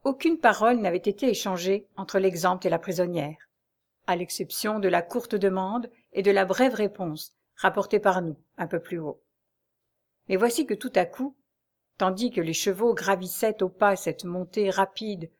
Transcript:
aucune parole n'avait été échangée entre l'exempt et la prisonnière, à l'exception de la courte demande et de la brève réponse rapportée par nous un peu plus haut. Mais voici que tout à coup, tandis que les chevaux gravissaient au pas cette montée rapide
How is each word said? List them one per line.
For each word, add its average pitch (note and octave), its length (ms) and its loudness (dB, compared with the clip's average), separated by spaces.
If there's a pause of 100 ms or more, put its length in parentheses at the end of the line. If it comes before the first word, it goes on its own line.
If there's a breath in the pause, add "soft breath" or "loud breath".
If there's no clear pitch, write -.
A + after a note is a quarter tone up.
aucune D#4+ 340 0
parole A#3 420 4
n'avait F3+ 180 0
été G3+ 320 0
échangée G3 680 -2
entre G3 220 -2
l'exempt F#3 480 2
et - 20 2
la E3+ 100 2
prisonnière, E3+ 720 -4 (580)
à F#3 80 0
l'exception G3+ 640 -4
de G3 100 2
la F3 120 4
courte A3+ 340 -6
demande G3 560 0 (220 soft breath)
et - 80 -4
de G3 100 4
la G3 140 6
brève A3+ 300 2
réponse G3 600 -4 (220)
rapportée G3 440 2
par F#3 200 4
nous D#3+ 160 -6 (220)
un F3+ 80 -4
peu - 140 -4
plus - 180 -8
haut. D3+ 260 -10 (1040)
Mais F#3+ 80 0
voici A#3+ 300 2
que G#3+ 80 -2
tout - 200 -8
à F3+ 120 4
coup, C4 320 -8 (580)
tandis G3 340 0
que F3 120 -2
les D#3+ 100 -2
chevaux G#3 400 0
gravissaient G3+ 680 -2
au F#3 80 -2
pas G3+ 260 2
cette E3+ 280 -6
montée F3+ 440 -2
rapide F#3+ 720 -2